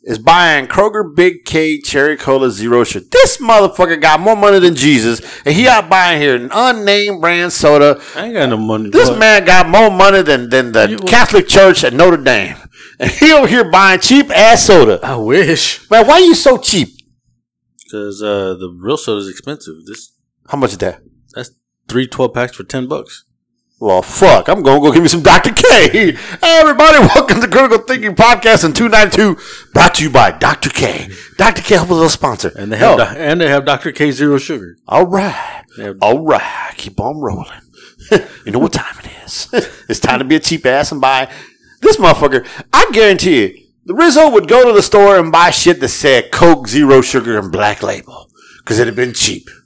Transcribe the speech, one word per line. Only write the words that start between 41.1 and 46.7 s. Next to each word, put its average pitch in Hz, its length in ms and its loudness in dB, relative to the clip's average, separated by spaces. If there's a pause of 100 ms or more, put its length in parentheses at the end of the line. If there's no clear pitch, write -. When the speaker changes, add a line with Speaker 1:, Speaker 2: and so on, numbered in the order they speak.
Speaker 1:
this 427 160 2
motherfucker. 143 500 0 (240)
I 392 220 2
guarantee 190 480 0
you, 95 160 -6 (280)
the 180 100 -8
Rizzo 311 340 4
would 202 180 0
go 247 180 4
to 240 60 2
the 208 120 2
store 202 360 4
and 165 100 -4
buy 170 200 2
shit 160 320 0
that 131 80 -4
said 131 420 -2
Coke 156 380 2
Zero 135 320 4